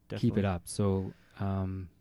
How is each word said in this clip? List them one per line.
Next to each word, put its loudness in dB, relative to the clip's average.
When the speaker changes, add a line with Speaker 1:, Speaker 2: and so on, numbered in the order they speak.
Speaker 1:
keep 0
it 4
Speaker 2:
definitely. 2
Speaker 1:
up. 0
So, 0
um, -2